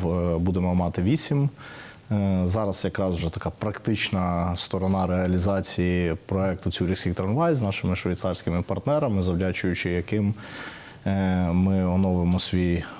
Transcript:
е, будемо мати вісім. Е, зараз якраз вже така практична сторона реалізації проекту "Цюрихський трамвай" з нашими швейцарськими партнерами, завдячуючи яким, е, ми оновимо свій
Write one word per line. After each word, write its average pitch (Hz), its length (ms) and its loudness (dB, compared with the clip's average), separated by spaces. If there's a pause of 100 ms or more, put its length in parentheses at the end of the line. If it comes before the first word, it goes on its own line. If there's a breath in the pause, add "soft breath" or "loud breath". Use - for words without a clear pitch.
е, 87 340 2
будемо 90 360 2
мати 90 280 0
вісім. 147 460 2 (640 loud breath)
Е, 98 340 2
зараз 101 380 0
якраз 92 300 0
вже 85 160 -2
така - 200 -6
практична 90 1040 0
сторона 95 500 0
реалізації 90 1080 2 (100)
проекту 95 440 -2
"Цюрихський 90 420 0
трамвай" 131 420 2
з 127 80 0
нашими 95 340 0
швейцарськими 87 680 -2
партнерами, 117 600 0
завдячуючи 90 680 0
яким, 101 440 0 (720 loud breath)
е, 92 460 2
ми 92 340 2
оновимо 90 540 2
свій 87 440 0 (160 loud breath)